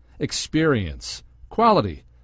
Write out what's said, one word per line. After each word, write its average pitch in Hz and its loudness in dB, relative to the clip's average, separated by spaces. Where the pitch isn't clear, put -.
Experience, 120 -2
quality, 175 2